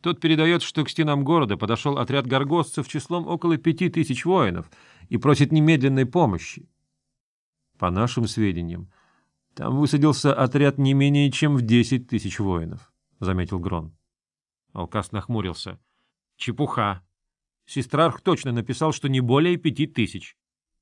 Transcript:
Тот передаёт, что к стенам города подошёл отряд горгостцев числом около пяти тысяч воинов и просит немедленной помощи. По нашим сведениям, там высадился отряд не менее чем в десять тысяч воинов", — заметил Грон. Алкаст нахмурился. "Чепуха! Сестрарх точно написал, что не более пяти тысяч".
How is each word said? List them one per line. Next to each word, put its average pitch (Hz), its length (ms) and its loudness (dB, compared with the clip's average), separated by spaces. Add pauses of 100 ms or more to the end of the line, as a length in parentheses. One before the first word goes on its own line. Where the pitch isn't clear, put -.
Тот 170 180 -2
передаёт, 160 440 2
что - 200 -4
к - 60 -4
стенам 147 340 0
города 135 340 2
подошёл 117 420 -2
отряд 131 260 -2
горгостцев 139 640 -2
числом 165 400 -6
около 165 300 0
пяти 165 320 0
тысяч 147 360 -2
воинов 120 460 0 (380)
и 120 80 -2
просит 143 340 4
немедленной 139 560 4
помощи. 127 600 -2 (1080)
По 90 140 -2
нашим 117 340 0
сведениям, 90 640 -4 (680)
там 127 180 -4
высадился 147 600 2
отряд 135 420 2
не 139 160 2
менее 143 380 4
чем 147 240 0
в 123 80 2
десять 120 440 2
тысяч 95 300 -4
воинов", — 90 560 -4 (260)
заметил 92 380 -2
Грон. 85 400 -6 (720)
Алкаст - 420 -8
нахмурился. 95 680 -6 (560)
"Чепуха! 107 680 -4 (600)
Сестрарх 139 560 -2
точно 156 300 -2
написал, 123 420 -2
что - 160 -6
не 131 100 0
более 143 380 2
пяти 143 300 -2
тысяч". - 500 -6 (440)